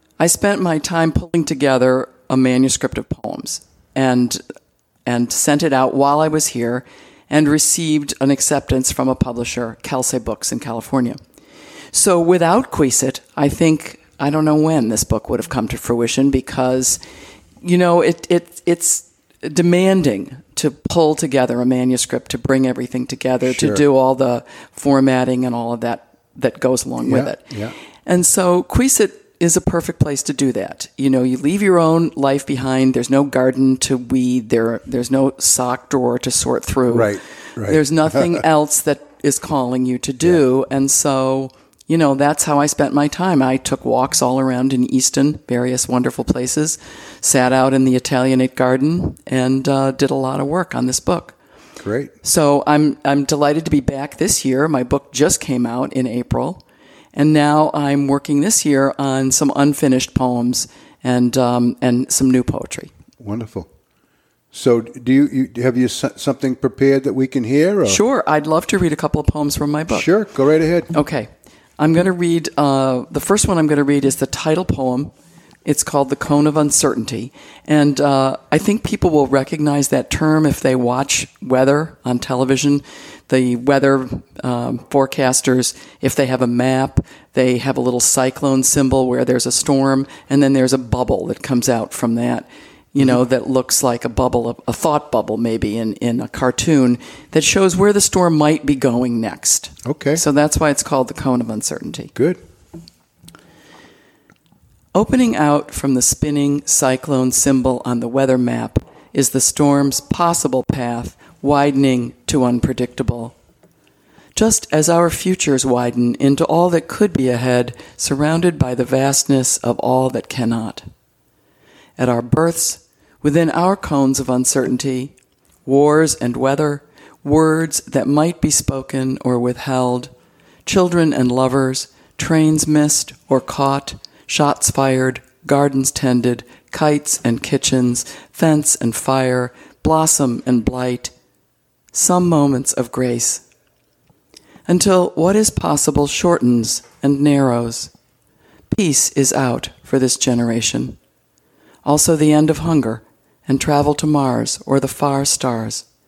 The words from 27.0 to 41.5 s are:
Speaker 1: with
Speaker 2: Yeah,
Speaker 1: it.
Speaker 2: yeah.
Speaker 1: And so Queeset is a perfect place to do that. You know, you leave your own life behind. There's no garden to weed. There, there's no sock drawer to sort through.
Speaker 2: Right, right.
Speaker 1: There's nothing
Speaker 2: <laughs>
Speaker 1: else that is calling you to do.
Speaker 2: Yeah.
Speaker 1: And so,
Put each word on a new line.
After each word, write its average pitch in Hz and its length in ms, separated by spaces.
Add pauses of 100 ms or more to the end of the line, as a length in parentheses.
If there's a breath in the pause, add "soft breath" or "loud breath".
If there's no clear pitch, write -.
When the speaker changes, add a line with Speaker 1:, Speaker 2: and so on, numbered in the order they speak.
Speaker 1:
with 131 140
Speaker 2:
Yeah, - 60
Speaker 1:
it. - 200
Speaker 2:
yeah. 113 200 (340 loud breath)
Speaker 1:
And 180 200
so 180 380
Queeset 240 480 (280)
is 170 180
a 170 40
perfect 170 380
place 143 240
to 147 100
do 135 200
that. - 340 (100)
You 135 120
know, 131 140
you 127 140
leave 175 240
your 190 180
own 165 360
life 139 300
behind. 131 480
There's 120 160
no 139 140
garden 131 540
to 131 200
weed. 123 520
There, 113 360
there's 123 260
no 135 280
sock - 500
drawer 123 300
to 127 120
sort 120 320
through. 127 300
Speaker 2:
Right, 104 260 (360 loud breath)
right. - 140
Speaker 1:
There's 151 220
nothing 160 460
Speaker 2:
<laughs> - 60
Speaker 1:
else 151 380
that 143 200 (220)
is 143 160
calling 127 460
you 127 140
to 139 140
do. 135 560
Speaker 2:
Yeah. 135 80
Speaker 1:
And 135 140
so, 135 580 (380 soft breath)